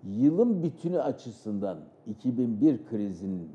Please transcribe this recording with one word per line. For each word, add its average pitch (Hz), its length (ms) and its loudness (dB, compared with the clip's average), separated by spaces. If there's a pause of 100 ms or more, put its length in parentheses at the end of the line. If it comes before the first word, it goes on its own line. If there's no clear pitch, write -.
Yılın 165 600 4
bütünü 170 380 -2
açısından 104 760 -4 (300)
iki 120 300 -4
bin 117 240 0
bir 143 240 4
krizin 95 680 -6